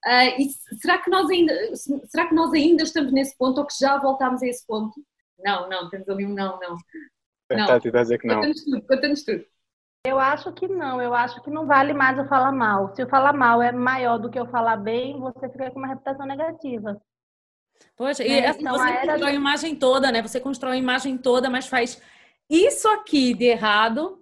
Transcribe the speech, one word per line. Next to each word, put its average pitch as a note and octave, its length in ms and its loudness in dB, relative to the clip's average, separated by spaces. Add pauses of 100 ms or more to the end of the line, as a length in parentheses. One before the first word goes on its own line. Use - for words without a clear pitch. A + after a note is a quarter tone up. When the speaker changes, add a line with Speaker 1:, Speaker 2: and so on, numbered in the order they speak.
Speaker 1:
Ah, B3 220 4
e C4 220 0
se-, - 320 -12
será F4+ 180 2
que F4+ 120 -4
nós F#4 180 2
ainda, F4+ 480 0
se-, - 300 -6
será - 220 -2
que D#4+ 60 0
nós E4 180 2
ainda D#4+ 320 4
estamos C#4+ 280 -2
nesse C4+ 240 0
ponto C4 220 0
ou C#4+ 80 -2
que - 140 -10
já C#4 180 2
voltámos C4 440 0
a B3+ 40 -2
esse B3 200 -6
ponto? G#3+ 280 -6 (500)
Não, F#3+ 240 -2
não, F3+ 220 -8
temos F#3+ 180 -12
ali G3 160 -4
um G3+ 100 -6
não, F#3+ 260 -6
não. F3 160 -10 (760)
Speaker 2:
É, - 60 0
Speaker 1:
Não. G#2+ 100 2
Speaker 2:
Tati, A#2+ 240 4
vai A#2+ 120 2
dizer A#2 160 0
que - 100 -6
não. A2+ 80 2
Speaker 1:
Conta-nos D4 280 -2
tudo, C4 220 -4
conta-nos C#4+ 380 0
tudo. G3 200 -4 (600)
Speaker 3:
Eu C4+ 140 0
acho D4 360 -2
que F#4 120 -8
não, D4+ 340 -4
eu A#3+ 140 -2
acho B3 300 -2
que C#4+ 60 -10
não D#4 140 -6
vale C#4+ 280 4
mais C4 260 2
eu C#4 80 -4
falar C4+ 240 2
mal. G#3 420 0
Se C4 100 -6
eu B3 60 -6
falar C#4 240 4
mal A#3+ 300 4
é A#3+ 80 2
maior B3 480 0
do A#3 100 -6
que A#3 80 -8
eu A#3+ 120 -4
falar A#3 280 0
bem, A#3+ 440 -4
você B3+ 280 -10
fica B3+ 220 -10
com C4 80 -14
uma C4+ 80 -10
reputação C4+ 400 -8
negativa. C4+ 760 -8 (960)
Speaker 4:
Poxa, C4 280 -4
e C4+ 160 4
Speaker 3:
Né? B3 80 2
Speaker 4:
assim, D4+ 140 -2
Speaker 3:
Então, C4+ 140 -4
Speaker 4:
você C4 60 2
Speaker 3:
a B3+ 80 2
era B3+ 220 -2
Speaker 4:
constrói C#4+ 180 0
a C#4+ 40 0
imagem C#4+ 420 -2
toda, C4 340 4
né? A3+ 120 0
Você A3+ 180 -6
constrói C4 320 -6
a C4 80 -2
imagem B3+ 360 -2
toda, B3+ 320 2
mas B3+ 200 -4
faz B3 340 -2 (480)
isso A4 380 4
aqui D4+ 440 2
de A#3 120 -2
errado A3+ 760 2